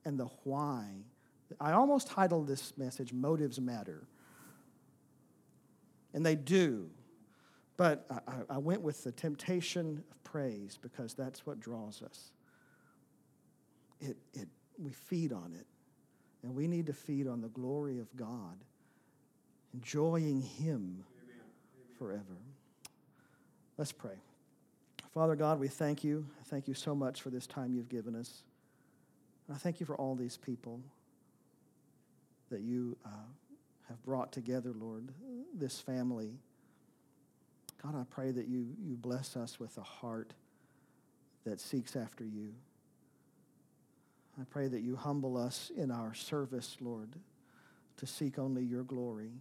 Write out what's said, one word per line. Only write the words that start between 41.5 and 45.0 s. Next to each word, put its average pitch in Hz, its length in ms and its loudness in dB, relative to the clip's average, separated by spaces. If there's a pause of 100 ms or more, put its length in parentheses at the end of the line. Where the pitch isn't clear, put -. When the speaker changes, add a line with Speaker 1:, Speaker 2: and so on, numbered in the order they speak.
Speaker 1:
seeks - 360 -2
after 117 280 -6
you. 107 300 -6 (1900)
I 131 40 -6
pray 135 240 0
that 120 140 2
you 123 120 2
humble 135 420 2